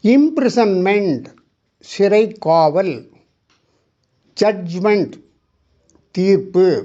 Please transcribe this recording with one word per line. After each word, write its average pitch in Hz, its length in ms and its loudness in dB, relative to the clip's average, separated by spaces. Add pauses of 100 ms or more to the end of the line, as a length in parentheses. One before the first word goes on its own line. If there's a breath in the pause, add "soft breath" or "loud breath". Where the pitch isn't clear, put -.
இம்ப்ரிசன்மெண்ட், 208 1200 0 (580)
சிறை 202 360 0 (180)
காவல். 160 540 0 (1400)
ஜட்ஜ்மெண்ட், 190 800 -2 (1000)
தீர்ப்பு. 190 520 0 (180)